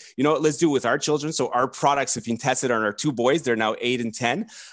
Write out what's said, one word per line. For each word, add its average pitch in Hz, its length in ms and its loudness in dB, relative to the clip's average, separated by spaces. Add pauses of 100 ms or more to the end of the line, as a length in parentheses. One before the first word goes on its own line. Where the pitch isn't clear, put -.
(160)
"You 131 80 -2
know 151 80 4
what? 147 100 0
Let's 156 160 2
do 170 120 4
it 143 40 0
with 120 120 0
our 131 140 2
children." 151 340 -2
So 127 160 0
our 123 180 2
products 143 480 0
have 117 80 -6
been 117 140 -2
tested 127 340 0
on 113 120 2
our 104 100 0
two 147 180 -2
boys. 123 300 2
They're 123 160 0
now 110 240 0
eight 123 180 0
and 113 140 -4
ten. 123 340 -2 (260)